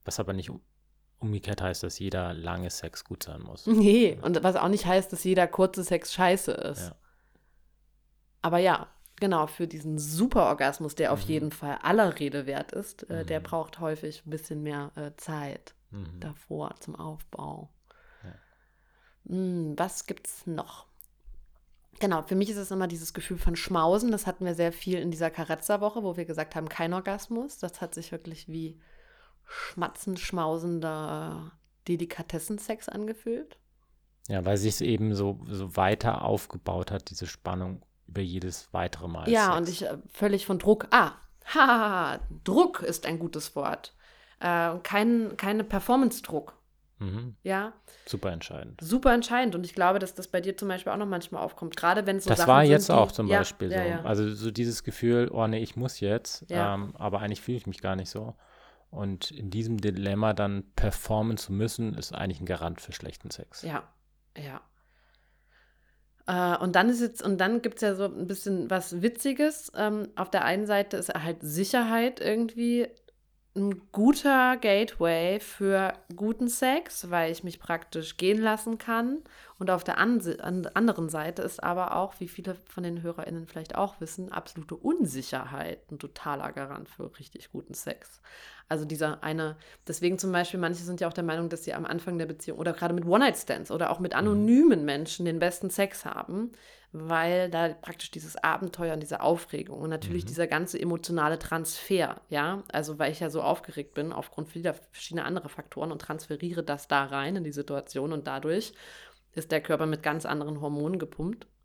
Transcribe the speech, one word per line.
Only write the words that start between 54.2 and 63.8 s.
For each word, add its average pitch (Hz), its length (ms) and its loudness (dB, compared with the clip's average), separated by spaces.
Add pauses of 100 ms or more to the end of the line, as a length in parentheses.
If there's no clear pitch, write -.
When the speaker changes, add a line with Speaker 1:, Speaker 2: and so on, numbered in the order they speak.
Speaker 1:
so 110 160 -4
dieses 117 340 -2
Gefühl, 120 480 2
„Oh 113 140 2
nee, 110 160 0
ich - 140 -6
muss 123 240 -4
jetzt“, 104 480 -2
Speaker 2:
Ja. 101 260 0
Speaker 1:
ähm, 101 220 -6
aber 101 240 -2
eigentlich 104 200 -2
fühle 123 180 -4
ich - 80 -8
mich 98 140 -8
gar 95 160 -2
nicht 90 140 -6
so. - 240 -8 (560)
Und 98 400 -6
in 98 200 -8
diesem 113 280 -2
Dilemma 98 560 2
dann 101 300 0 (120)
performen 107 640 2
zu - 140 -6
müssen, 110 420 -2
ist - 200 -10
eigentlich 87 260 -4
ein 92 60 -6
Garant 85 340 -4
für - 120 -14
schlechten - 380 -12
Sex. - 320 -14
Speaker 2:
Ja, 156 200 -6 (540)